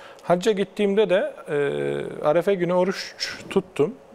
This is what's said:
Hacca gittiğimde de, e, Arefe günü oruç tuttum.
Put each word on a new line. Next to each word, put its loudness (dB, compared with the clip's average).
Hacca 2
gittiğimde 0
de, 2
e, -2
Arefe 4
günü 0
oruç 0
tuttum. 0